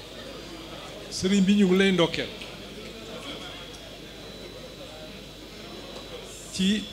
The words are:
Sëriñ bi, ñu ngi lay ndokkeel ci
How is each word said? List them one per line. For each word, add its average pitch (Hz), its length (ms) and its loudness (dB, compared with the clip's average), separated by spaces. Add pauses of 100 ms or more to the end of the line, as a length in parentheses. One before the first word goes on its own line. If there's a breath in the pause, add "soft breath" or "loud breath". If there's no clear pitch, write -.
(1120)
Sëriñ 190 340 6
bi, 202 100 8
ñu 202 140 10
ngi 180 100 8
lay 196 140 8
ndokkeel 160 360 4 (4000)
ci 196 300 4 (100)